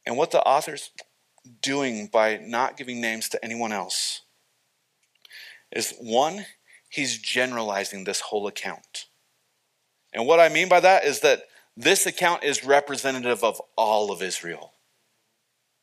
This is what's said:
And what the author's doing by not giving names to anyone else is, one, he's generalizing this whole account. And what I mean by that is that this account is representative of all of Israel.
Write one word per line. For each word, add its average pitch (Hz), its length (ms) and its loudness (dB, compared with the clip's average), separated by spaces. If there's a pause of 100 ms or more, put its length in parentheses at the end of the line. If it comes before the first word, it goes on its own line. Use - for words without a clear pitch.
And 120 100 -4
what 147 160 0
the - 100 4
author's 147 500 0 (720)
doing 131 460 -2
by 110 300 2
not 117 400 -4
giving 123 240 -10
names 113 280 -4
to - 140 -6
anyone 117 300 -6
else - 480 -6 (1500)
is, - 280 -6
one, 143 460 -2 (420)
he's 127 300 -6
generalizing 110 840 -4
this 95 160 -6
whole 104 260 -6
account. - 600 -12 (1080)
And 117 140 -4
what 165 120 6
I 165 100 8
mean 165 200 2
by 180 120 6
that 185 220 6
is 139 180 0
that 139 240 2 (300)
this 165 300 2
account 175 380 0
is 139 200 -2
representative 131 800 0
of 110 160 0 (160)
all 107 360 2
of 90 100 -8
Israel. 85 520 -8 (1080)